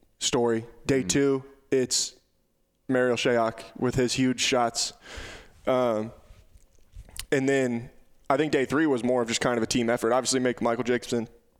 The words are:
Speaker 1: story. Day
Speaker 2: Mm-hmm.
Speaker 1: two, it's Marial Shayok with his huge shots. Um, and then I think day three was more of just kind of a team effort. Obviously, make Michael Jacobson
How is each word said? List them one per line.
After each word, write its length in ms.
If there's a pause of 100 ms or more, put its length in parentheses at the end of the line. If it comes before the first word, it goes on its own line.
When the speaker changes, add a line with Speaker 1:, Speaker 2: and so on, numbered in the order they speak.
(200)
Speaker 1:
story. 460 (200)
Day 140
Speaker 2:
Mm-hmm. 80
Speaker 1:
two, 360 (280)
it's 440 (720)
Marial 300
Shayok 460 (140)
with 180
his 180
huge 280
shots. 520 (720)
Um, 440 (1200)
and 180
then 400 (400)
I 80
think 140
day 140
three 200
was 180
more 180
of 60
just 140
kind 160
of 60
a 40
team 220
effort. 240
Obviously, 260
make 220
Michael 220
Jacobson 440 (320)